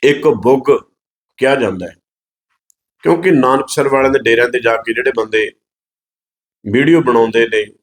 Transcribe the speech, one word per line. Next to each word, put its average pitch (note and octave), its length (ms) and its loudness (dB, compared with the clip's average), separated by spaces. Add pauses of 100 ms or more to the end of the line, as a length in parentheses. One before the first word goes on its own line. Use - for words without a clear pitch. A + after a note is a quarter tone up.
ਇੱਕ C#3+ 240 2
ਬੁੱਗ B2+ 520 0 (560)
ਕਿਹਾ C3+ 180 0
ਜਾਂਦਾ F#2+ 320 -4
ਹੈ, E2+ 100 -18 (1040)
ਕਿਉਂਕਿ E3+ 280 0
ਨਾਨਕਸਰ C#3 580 0
ਵਾਲਿਆਂ C3+ 240 2
ਦੇ C#3 60 0
ਡੇਰਿਆਂ A2+ 300 0
ਤੇ A#2+ 120 -4
ਜਾ A2+ 160 0
ਕੇ A2+ 180 -6
ਜਿਹੜੇ B2 220 -2
ਬੰਦੇ A2 340 -4 (1200)
ਵੀਡੀਓ D3 280 4
ਬਣਾਉਂਦੇ A#2 460 2
ਨੇ G#2+ 200 -4 (160)